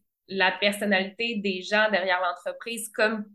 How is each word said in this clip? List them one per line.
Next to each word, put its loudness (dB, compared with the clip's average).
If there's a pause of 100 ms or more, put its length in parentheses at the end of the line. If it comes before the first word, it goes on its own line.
(280)
la 2
personnalité 0
des -2
gens 2
derrière 2
l'entreprise -6
comme 0